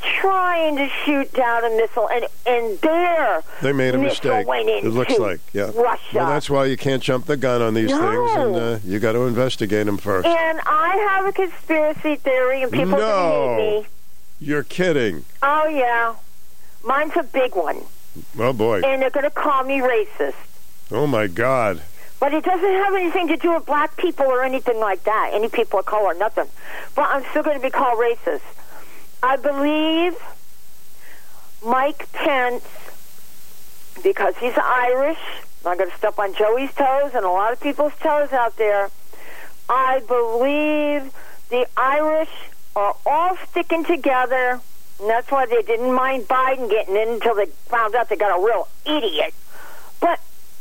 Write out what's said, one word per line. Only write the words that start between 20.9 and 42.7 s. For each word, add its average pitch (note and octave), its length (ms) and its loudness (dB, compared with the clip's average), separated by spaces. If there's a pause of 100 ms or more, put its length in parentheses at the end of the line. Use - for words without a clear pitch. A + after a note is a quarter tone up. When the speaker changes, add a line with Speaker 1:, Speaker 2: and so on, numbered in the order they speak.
Speaker 2:
Oh, B2+ 160 0
my A2+ 200 2
God. A2 540 2 (400)
Speaker 1:
But C#4+ 120 2
it D4+ 120 0
doesn't F#4 280 2
have G4 220 2
anything F4+ 340 0
to D#4+ 80 2
do E4+ 180 2
with D#4+ 120 -2
black D4 300 0
people D#4 300 0
or B3+ 180 2
anything B3+ 340 0
like G3+ 260 0
that. G#3 300 2
Any G#3+ 140 0
people G#3+ 320 0
of F#3 60 -6
color, G3+ 280 2
nothing. G3+ 320 0 (480)
But D4 160 2
I'm C4+ 200 0
still D4+ 120 0
gonna D4 180 0
be B3+ 100 -2
called B3 280 2
racist. A3+ 440 0 (800)
I C4 140 2
believe D4+ 800 0 (1500)
Mike C4 480 0
Pence, B3 520 0 (1400)
because F#3+ 340 0
he's A#3+ 200 -2
Irish, B3+ 600 2 (460)
I'm F3+ 140 0
gonna F#3 180 0
step G#3 220 0
on G3 160 -2
Joey's A#3+ 400 2
toes C#4 400 2
and A3+ 100 0
a F3+ 60 0
lot G3+ 220 2
of B3 80 -6
people's C#4+ 400 0
toes D4 320 2
out A#3+ 240 0
there, G3+ 340 2 (760)
I C4 380 2
believe C#4+ 1080 0 (360)
the B3 180 0 (100)
Irish D#4 520 2 (480)